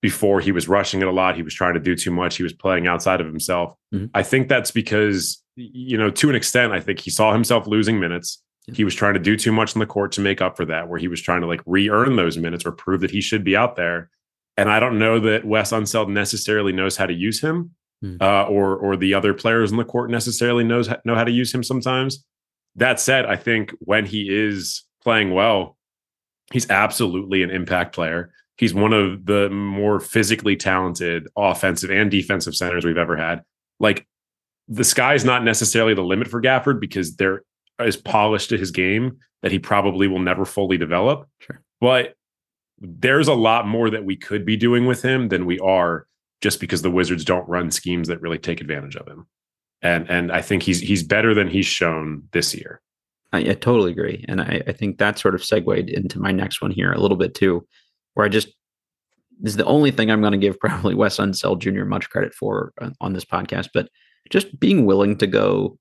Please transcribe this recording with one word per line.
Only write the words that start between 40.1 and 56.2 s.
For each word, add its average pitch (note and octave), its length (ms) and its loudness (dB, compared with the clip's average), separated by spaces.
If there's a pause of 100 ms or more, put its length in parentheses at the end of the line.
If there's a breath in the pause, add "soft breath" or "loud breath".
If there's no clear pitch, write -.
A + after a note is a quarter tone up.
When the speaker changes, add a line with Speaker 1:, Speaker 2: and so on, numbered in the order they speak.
Speaker 1:
never F2+ 240 0
fully F#2+ 340 -2
develop. F2+ 500 0 (120)
Speaker 2:
Sure. - 220 -20 (180)
Speaker 1:
But B2 340 2 (640)
there's B2+ 500 2
a D3+ 60 4
lot A2+ 320 4
more A2+ 240 0
that G#2+ 140 -6
we F#2+ 120 -4
could G#2 280 -6
be G#2+ 120 0
doing A#2+ 300 4
with B2 160 0
him C3 260 0
than F#2 180 0
we F2+ 140 -2
are F2 460 0 (340)
just G2+ 200 -2
because F2+ 220 -4
the F2+ 80 0
Wizards F2 340 0
don't F2+ 240 0
run F2 220 -2
schemes F2 380 -4
that E2+ 120 -6
really E2 180 -6
take E2 220 -6
advantage C#2+ 360 -10
of - 120 -16
him. - 180 -20 (560)
And, E2+ 280 0
and F2 200 0
I F2 120 0
think F2+ 200 0
he's, F2+ 180 0
he's F2+ 220 0
better G#2+ 320 2
than G2+ 140 2
he's F2+ 180 0
shown D#2 680 -2
this E2+ 220 -2
year. - 260 -14 (520)
Speaker 2:
I, - 60 2
I - 160 2
totally A2 380 2
agree. - 360 -6
And G2 140 -2
I, - 240 -2
I - 60 -4
think G2+ 260 -4
that G#2 200 0
sort F#2+ 160 2
of F#2 100 -4
segued F#2+ 460 0
into - 300 -6